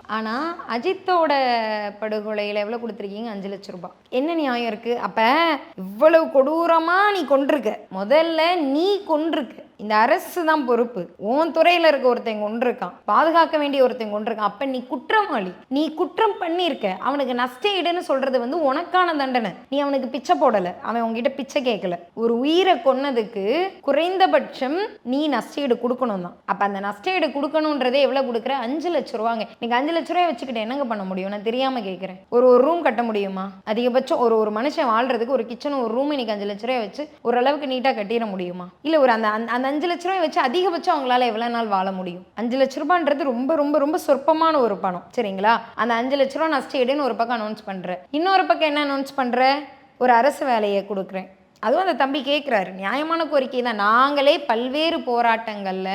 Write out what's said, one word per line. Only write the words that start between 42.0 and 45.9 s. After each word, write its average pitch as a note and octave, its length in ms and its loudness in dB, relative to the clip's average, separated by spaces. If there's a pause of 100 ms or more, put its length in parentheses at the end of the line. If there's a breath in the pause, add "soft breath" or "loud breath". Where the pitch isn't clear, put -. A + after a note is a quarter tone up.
அஞ்சு A#3 220 -4
லட்ச C4 180 2
ரூபான்றது D#4 480 2
ரொம்ப, C4 320 0
ரொம்ப, D4 220 2
ரொம்ப D4+ 300 2
சொற்பமான D#4 520 4
ஒரு G#3+ 180 2
பணம், F3+ 260 -4 (120)
சரிங்களா? G#3 420 0 (180)
அந்த A#3 180 0